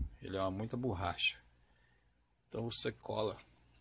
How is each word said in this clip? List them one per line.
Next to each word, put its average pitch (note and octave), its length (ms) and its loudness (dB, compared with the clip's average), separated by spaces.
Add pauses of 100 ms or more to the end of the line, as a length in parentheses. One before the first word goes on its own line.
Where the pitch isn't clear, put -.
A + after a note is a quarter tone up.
(220)
ele F#2+ 160 -4
é F#2+ 40 2
uma F#2+ 80 2
muita G#2 260 -4
borracha. G2 640 2 (1080)
Então - 160 -6
você A#2 280 4
cola, G#2+ 460 -2 (440)